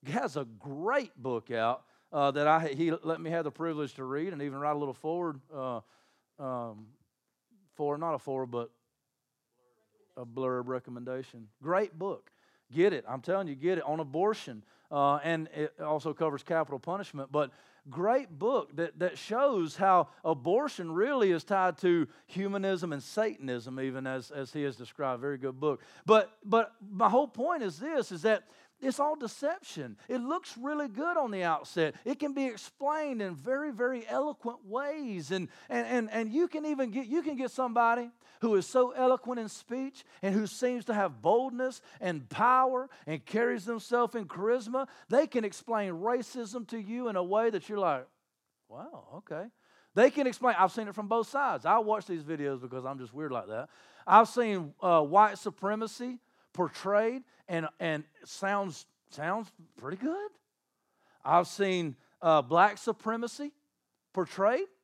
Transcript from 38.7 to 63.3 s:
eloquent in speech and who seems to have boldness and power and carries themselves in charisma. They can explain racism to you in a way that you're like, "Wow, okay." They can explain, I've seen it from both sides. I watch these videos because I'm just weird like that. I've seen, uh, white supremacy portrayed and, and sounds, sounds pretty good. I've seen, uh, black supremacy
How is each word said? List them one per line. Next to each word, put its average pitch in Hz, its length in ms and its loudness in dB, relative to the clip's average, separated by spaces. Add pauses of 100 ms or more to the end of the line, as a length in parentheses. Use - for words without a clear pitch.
eloquent 254 480 2
in 220 100 -6
speech - 560 -8 (160)
and 196 100 2
who 208 140 2
seems 247 400 -2
to 240 80 -2
have 165 300 0
boldness 247 580 2 (180)
and 156 300 -4
power 254 580 4 (200)
and 151 180 -6
carries 226 400 0
themselves 233 480 0
in 226 140 -4
charisma. 233 600 -2 (220)
They 277 160 6
can 240 180 -2
explain 208 500 -4
racism 233 760 -4
to 233 100 -8
you 226 300 -6
in 214 80 -4
a 180 80 0
way 208 260 2
that 202 180 -4
you're 208 120 -4
like, 143 260 0 (640)
"Wow, 196 360 -18 (100)
okay." 170 300 -12 (500)
They 254 160 10
can 277 160 0
explain, 247 320 2
I've 185 120 6
seen 220 160 -6
it 202 60 -12
from 208 140 -8
both 226 220 0
sides. 240 360 -2
I 202 140 6
watch 214 260 0
these 170 160 -6
videos 143 400 -4
because 127 240 -8
I'm 135 140 -8
just 120 120 -14
weird 143 200 -6
like 113 160 -4
that. 110 220 -6 (360)
I've 208 220 10
seen, 196 440 0 (120)
uh, 175 180 8
white 196 380 6
supremacy 220 800 -6 (340)
portrayed 208 720 0 (240)
and, 165 200 -2 (120)
and 156 240 -2 (200)
sounds, 196 600 -4 (240)
sounds 190 420 -6 (260)
pretty 147 200 -8
good. 339 320 -4 (960)
I've 170 220 4
seen, 180 480 -2 (260)
uh, 160 220 6
black 180 340 6
supremacy 233 760 -6 (600)